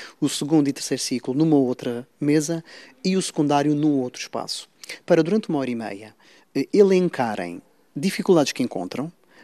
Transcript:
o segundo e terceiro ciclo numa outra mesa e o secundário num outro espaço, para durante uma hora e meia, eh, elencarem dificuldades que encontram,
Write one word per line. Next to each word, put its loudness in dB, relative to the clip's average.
o 0
segundo 2
e 0
terceiro -6
ciclo -4
numa 2
outra 0
mesa 0
e 0
o 0
secundário 0
num 0
outro -6
espaço, -10
para 6
durante -2
uma -2
hora -4
e -4
meia, -10
eh, 0
elencarem 2
dificuldades 2
que -4
encontram, -8